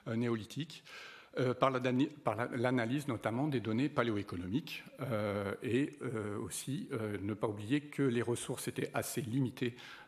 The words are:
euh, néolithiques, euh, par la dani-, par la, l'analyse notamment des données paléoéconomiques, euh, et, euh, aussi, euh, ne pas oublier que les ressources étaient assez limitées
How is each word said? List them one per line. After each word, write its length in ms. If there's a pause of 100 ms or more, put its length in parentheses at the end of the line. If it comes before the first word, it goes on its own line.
euh, 80
néolithiques, 640 (560)
euh, 140
par 180
la 100
dani-, 260
par 280
la, 120 (100)
l'analyse 520
notamment 380
des 140
données 300
paléoéconomiques, 920 (180)
euh, 600
et, 380
euh, 380
aussi, 540
euh, 280
ne 140
pas 120
oublier 360
que 200
les 200
ressources 460
étaient 260
assez 260
limitées 560 (320)